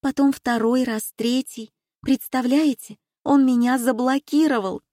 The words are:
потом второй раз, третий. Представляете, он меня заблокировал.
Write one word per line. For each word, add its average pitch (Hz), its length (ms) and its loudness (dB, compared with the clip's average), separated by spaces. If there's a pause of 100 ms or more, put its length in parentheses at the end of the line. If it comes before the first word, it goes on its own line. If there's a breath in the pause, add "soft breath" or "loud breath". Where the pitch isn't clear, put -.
потом 277 320 0
второй 240 520 0
раз, 220 320 -6
третий. 240 560 -4 (300)
Представляете, 262 960 -2 (260)
он 277 220 4
меня 247 320 2
заблокировал. 254 1040 0 (100)